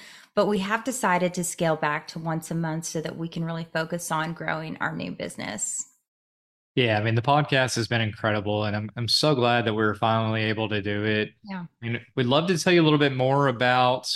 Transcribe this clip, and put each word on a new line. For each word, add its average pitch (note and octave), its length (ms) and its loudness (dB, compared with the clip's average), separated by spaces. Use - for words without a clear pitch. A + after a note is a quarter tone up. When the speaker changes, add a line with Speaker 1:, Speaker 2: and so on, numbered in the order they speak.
Speaker 1:
But G3+ 120 4
we G#3 120 2
have G#3 260 -2
decided F3+ 500 0
to F3 100 -2
scale D#3+ 320 0
back D#3 320 -2
to - 100 -12
once E3 320 -4
a E3+ 40 -4
month E3 320 -4
so E3 140 -6
that E3 160 -8
we E3 120 -6
can E3 160 -6
really E3 280 -6
focus E3 380 -4
on D#3+ 240 -2
growing D#3+ 440 -6
our D#3+ 160 -2
new A#2+ 180 -6
business. - 720 -8
Speaker 2:
Yeah, A2+ 220 4
I G#2 40 -2
mean, A2+ 140 0
the - 60 0
podcast C#3 540 2
has A#2 120 -2
been A#2 120 0
incredible, G#2+ 640 -2
and G#2 120 -2
I'm, G#2+ 200 -6
I'm A#2 120 -4
so D3+ 260 2
glad A#2+ 300 2
that A2 100 0
we're G#2+ 220 2
finally A2 480 2
able A2 240 -2
to G#2 120 -2
do G#2 240 -2
it. G#2+ 260 0
Speaker 1:
Yeah. F#3+ 220 -10
Speaker 2:
And A#2 180 -4
we'd C3 120 0
love D3 200 2
to F#3 100 2
tell F3+ 160 2
you F3 80 6
a D#3+ 40 6
little D3+ 140 6
bit C#3 160 2
more C3+ 340 4
about B2 680 2